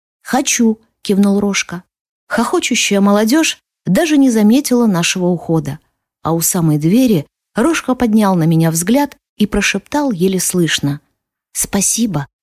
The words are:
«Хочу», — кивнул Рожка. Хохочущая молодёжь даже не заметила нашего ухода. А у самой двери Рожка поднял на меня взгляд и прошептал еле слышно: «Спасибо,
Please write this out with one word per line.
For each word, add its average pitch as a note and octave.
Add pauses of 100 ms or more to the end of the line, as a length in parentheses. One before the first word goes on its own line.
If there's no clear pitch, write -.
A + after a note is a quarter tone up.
(220)
«Хочу», — A#3+ (220)
кивнул G3+
Рожка. G3 (440)
Хохочущая A3+
молодёжь A3 (280)
даже D4+
не C4+
заметила A#3
нашего F3+
ухода. D#3+ (420)
А D#3
у E3+
самой D#3+
двери F#3 (300)
Рожка C4
поднял G#3+
на E3
меня E3
взгляд A3 (200)
и G#3
прошептал A3
еле F#3
слышно: D3+ (540)
«Спасибо, G3 (160)